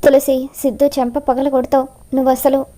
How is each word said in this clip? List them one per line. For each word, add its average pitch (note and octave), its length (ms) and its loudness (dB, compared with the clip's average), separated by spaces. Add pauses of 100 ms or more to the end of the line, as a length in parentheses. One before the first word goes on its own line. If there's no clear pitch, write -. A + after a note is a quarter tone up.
తులసి C#4 360 4 (180)
సిద్ధు C#4 320 0
చెంప B3+ 320 -2
పగలగొడుతూ, C4+ 600 0 (320)
"నువ్వు C4 180 0
అసలు C4 280 0 (200)